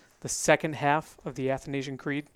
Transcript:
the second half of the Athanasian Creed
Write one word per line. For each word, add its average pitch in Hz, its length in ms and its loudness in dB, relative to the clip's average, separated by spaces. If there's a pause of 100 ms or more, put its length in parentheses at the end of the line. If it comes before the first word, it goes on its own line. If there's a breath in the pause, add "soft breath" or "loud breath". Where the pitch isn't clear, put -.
(220 soft breath)
the 135 80 -8
second 156 460 2
half 147 500 0
of 139 100 -8
the 131 160 0
Athanasian 135 460 -4
Creed 147 380 -4